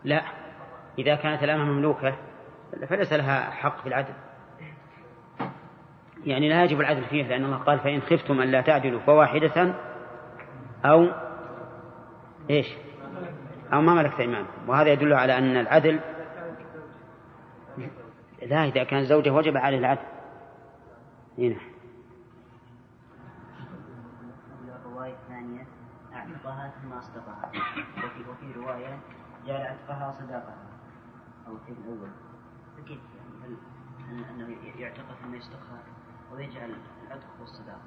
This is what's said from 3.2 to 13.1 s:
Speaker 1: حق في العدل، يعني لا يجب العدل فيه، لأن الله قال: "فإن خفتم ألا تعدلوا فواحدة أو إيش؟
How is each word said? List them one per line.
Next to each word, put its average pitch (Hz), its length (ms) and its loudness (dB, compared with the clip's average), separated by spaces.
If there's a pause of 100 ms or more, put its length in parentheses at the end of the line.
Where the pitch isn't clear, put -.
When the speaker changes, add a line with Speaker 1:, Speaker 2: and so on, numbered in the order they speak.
Speaker 1:
حق - 320 -4
في 127 60 -8
العدل، 135 260 -2 (2000)
يعني 139 260 2
لا 170 140 6
يجب 151 180 4
العدل 135 220 2
فيه، 143 240 -2
لأن 131 180 0
الله 135 120 -2
قال: 143 220 4
"فإن 139 220 0
خفتم 143 400 2
ألا 131 200 4
تعدلوا 135 380 4
فواحدة 151 760 6 (1080)
أو 165 220 10 (1400)
إيش؟ 147 180 2 (1040)